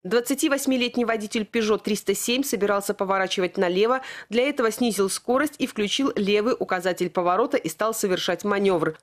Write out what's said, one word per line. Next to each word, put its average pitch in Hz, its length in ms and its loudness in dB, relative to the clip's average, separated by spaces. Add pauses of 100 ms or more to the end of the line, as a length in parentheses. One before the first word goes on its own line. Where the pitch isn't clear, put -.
Двадцативосьмилетний 247 1000 0
водитель 220 380 -2
Peugeot 214 400 0
триста 202 320 0
семь 247 280 0
собирался 202 520 0
поворачивать 190 640 0
налево. 202 420 2 (300)
Для 240 180 2
этого 254 220 0
снизил 202 400 0
скорость 269 480 -2
и 269 80 -2
включил 220 500 -2
левый 208 420 2
указатель 180 520 -2
поворота 190 480 2
и - 100 -4
стал 220 240 -2
совершать 185 520 -2
маневр. 196 580 2